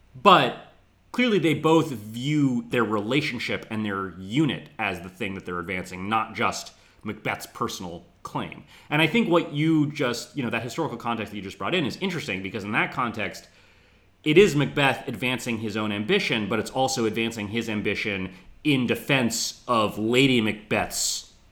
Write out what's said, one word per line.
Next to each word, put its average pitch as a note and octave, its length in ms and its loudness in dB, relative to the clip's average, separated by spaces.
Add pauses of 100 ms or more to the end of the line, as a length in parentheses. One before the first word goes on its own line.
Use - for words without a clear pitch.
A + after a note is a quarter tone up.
(220)
But D#3 500 4 (400)
clearly A#3 260 2
they D#3 160 4
both D#3+ 360 4
view A#2+ 800 0
their A#2+ 140 4
relationship A2 840 -2
and G#2+ 140 -2
their G2 340 -4
unit A2 500 0 (100)
as F#2+ 220 -4
the F2+ 80 -12
thing G2 260 -8
that F#2 120 -10
they're F2+ 120 -6
advancing, F2+ 500 -6
not G#2+ 260 -2
just G#2 380 -4 (300)
Macbeth's G#2 440 -8
personal F2+ 580 -8 (180)
claim. - 420 -10 (260)
And D3 120 4
I E3 40 6
think A3+ 220 2
what E3 240 2
you D3+ 400 2
just, B2+ 440 -4
you C#3 60 -2
know, A#2 80 -2
that A2+ 120 -2
historical B2 360 -4
context A2+ 340 -4
that G#2 40 -12
you G2+ 60 -8
just F#2 160 -12
brought G#2 160 -2
in F3+ 100 0
is G2+ 140 -4
interesting, D3 440 -4
because F#2+ 220 -8
in G#2 80 -6
that E3+ 200 -2
context, G#2 560 -6 (760)
it D3+ 140 4
is F#3+ 180 8
Macbeth C#3 500 2
advancing B2 520 -2
his G#2+ 180 -4
own G#2+ 160 -2
ambition, A2 560 0
but A2+ 100 0
it's - 120 -4
also B2+ 360 0
advancing A2+ 420 -2
his A2 200 -4
ambition G2+ 640 -2 (320)
in C3 220 2
defense A#2+ 840 -2
of G#2+ 300 2
Lady B2 420 4
Macbeth's - 920 -4 (200)